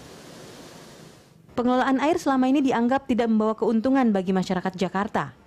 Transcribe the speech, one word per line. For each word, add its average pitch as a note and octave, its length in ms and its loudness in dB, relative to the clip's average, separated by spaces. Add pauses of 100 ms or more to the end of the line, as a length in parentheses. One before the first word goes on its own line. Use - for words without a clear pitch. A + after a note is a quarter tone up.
(1500)
Pengelolaan B3+ 480 2
air D#4+ 160 2
selama C4 320 2
ini C#4 160 4
dianggap A#3+ 400 2
tidak A#3 240 0
membawa A3 240 2
keuntungan A#3+ 560 2
bagi F#3+ 240 0
masyarakat F#3 400 -2
Jakarta. F#3 640 -4 (100)